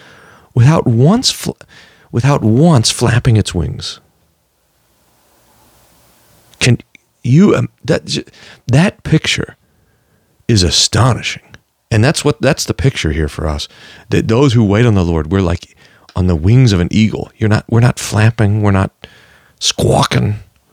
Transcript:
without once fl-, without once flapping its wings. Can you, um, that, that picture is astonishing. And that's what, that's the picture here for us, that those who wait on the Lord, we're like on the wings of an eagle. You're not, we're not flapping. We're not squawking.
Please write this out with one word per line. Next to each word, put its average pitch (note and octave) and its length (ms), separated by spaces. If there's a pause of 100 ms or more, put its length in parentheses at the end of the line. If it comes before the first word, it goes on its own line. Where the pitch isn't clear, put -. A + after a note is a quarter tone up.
(540)
without B2+ 320
once D3 460
fl-, - 200 (600)
without C3+ 300
once B2 500
flapping A2+ 460
its - 180
wings. - 440 (2500)
Can A#2+ 200 (440)
you, F3+ 320
um, A#2 140 (160)
that, - 440 (380)
that D#3+ 360
picture - 520 (960)
is G#2+ 140
astonishing. - 800 (480)
And G#2+ 120
that's D#3 220
what, D3 160
that's - 240
the - 80
picture - 380
here D2+ 180
for - 180
us, D2 200 (420)
that - 180
those A#2+ 260
who A#2 100
wait G#2 220
on A2+ 100
the F#2 100
Lord, E2 260
we're F#2+ 100
like F2 360 (380)
on F2+ 120
the F2+ 80
wings G#2+ 380
of F2 60
an F2 120
eagle. - 460
You're G#2+ 120
not, - 200
we're A2+ 100
not A#2+ 200
flapping. G#2+ 600
We're G#2 100
not G2 200 (680)
squawking. - 760 (360)